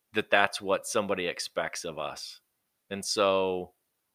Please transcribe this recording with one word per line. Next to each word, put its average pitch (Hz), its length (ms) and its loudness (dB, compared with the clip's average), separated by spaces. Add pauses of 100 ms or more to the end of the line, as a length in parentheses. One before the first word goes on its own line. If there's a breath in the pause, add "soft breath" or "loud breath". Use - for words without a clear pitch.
(140)
that 107 160 -2
that's 101 320 4
what 95 240 0
somebody 98 400 0
expects - 580 -4
of 80 140 -8
us. 71 440 -10 (500)
And 98 120 -8
so 95 680 2 (440)